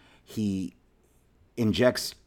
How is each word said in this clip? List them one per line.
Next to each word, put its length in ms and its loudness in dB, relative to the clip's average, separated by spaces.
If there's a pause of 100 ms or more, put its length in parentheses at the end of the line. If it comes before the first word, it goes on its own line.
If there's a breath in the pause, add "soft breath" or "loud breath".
(260 soft breath)
he 500 -4 (800)
injects 580 2 (120)